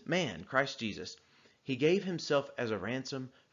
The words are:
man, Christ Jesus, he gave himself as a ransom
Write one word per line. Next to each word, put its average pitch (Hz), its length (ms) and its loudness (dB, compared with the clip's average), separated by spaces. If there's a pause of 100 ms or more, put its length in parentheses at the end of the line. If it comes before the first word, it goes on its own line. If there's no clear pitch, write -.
man, 139 380 0
Christ 135 360 0
Jesus, 92 380 -4 (460)
he 135 140 0
gave 170 260 4
himself 151 540 0
as 120 140 0
a 107 60 2
ransom 127 520 -4 (240)